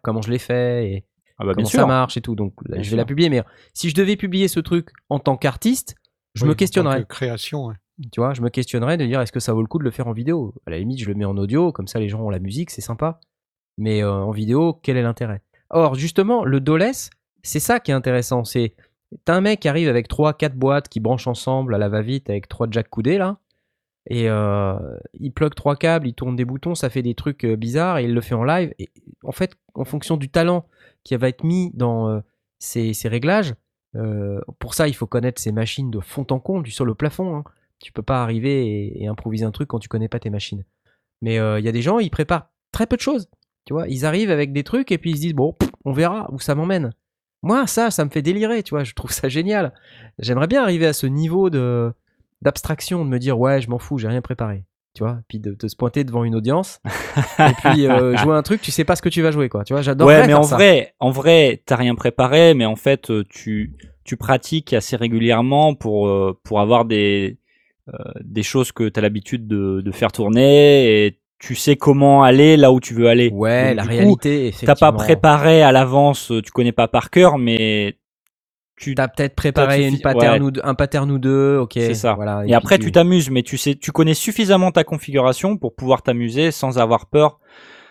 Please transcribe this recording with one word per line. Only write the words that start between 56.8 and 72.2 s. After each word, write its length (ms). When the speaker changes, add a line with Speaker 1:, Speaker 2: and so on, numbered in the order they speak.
Speaker 2:
<laughs> 560
Speaker 1:
et 140
puis, 240
euh, 300
jouer 180
un 60
truc, 180
tu 120
sais 120
pas 140
ce 40
que 80
tu 120
vas 100
jouer, 160
quoi. 160
Tu 80
vois, 120
j'adorerais 320
Speaker 2:
Ouais, 60
mais 60
Speaker 1:
faire 120
Speaker 2:
en 40
Speaker 1:
ça. 120
Speaker 2:
vrai, 440
en 120
vrai, 540
t'as 120
rien 180
préparé, 600
mais 100
en 100
fait, 360
euh, 180
tu, 480
tu 140
pratiques 560
assez 220
régulièrement 800
pour, 320
euh, 360
pour 160
avoir 260
des, 520
euh, 40
des 220
choses 280
que 180
t'as 120
l'habitude 460
de, 340
de 100
faire 200
tourner 920
et 140
tu 180
sais 220
comment 460